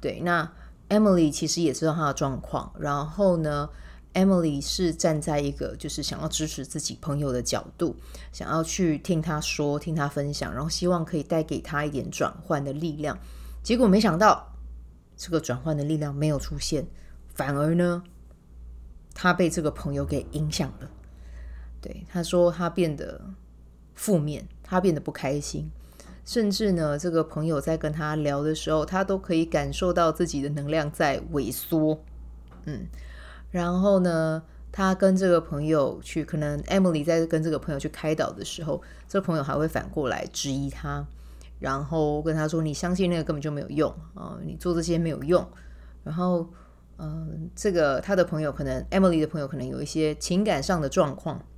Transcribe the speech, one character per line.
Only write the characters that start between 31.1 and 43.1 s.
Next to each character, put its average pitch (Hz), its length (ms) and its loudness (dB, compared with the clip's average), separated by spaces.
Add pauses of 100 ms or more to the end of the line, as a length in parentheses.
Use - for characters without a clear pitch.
萎 135 200 0
缩。 156 500 0 (600)
嗯， 139 220 -8 (640)
然 175 300 0
后 196 200 6
呢， 160 420 2 (300)
她 190 200 2
跟 185 240 6
这 190 120 4
个 170 120 8
朋 147 240 -4
友 151 380 2
去， - 220 -4
可 - 120 -6
能 147 260 -2
Emily 175 420 4
在 165 220 4
跟 165 140 2
这 160 80 0
个 151 120 0
朋 - 120 -6
友 139 60 -2
去 143 100 -4
开 156 240 -2
导 156 200 0
的 98 120 -10
时 - 200 -8
候， 156 180 -2 (240)
这 196 140 0
个 190 40 -4
朋 170 120 0
友 147 60 0
还 135 120 -2
会 151 140 2
反 - 220 -4
过 143 180 -2
来 92 240 -2
质 - 180 -4
疑 139 200 -2
她， 143 340 -6 (540)
然 135 260 -4
后 151 380 0
跟 156 140 0
她 156 100 0
说 160 160 0
：“你 156 100 0
相 175 220 -2
信 180 160 2